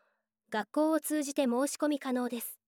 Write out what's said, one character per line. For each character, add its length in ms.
学 220
校 200
を 100
通 220
じ 120
て 80
申 240
し 80
込 140
み 100
可 140
能 160
で 100
す。 180